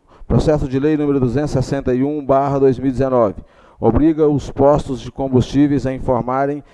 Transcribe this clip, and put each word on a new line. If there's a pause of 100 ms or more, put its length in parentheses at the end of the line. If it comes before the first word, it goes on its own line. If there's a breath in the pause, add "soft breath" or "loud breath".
(260 soft breath)
processo
de
lei
número
duzentos
e
sessenta
e
um
barra
dois
mil
e
dezenove. (420 soft breath)
Obriga
os
postos
de
combustíveis
a
informarem (140)